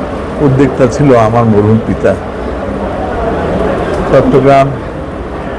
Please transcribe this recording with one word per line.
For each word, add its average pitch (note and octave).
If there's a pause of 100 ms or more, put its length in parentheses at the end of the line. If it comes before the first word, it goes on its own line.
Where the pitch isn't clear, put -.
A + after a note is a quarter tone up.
(420)
উদ্যোক্তা C3+
ছিল C#3
আমার A#2
মরহুম G#2+
পিতা। G2 (2000)
চট্টগ্রাম C3+ (920)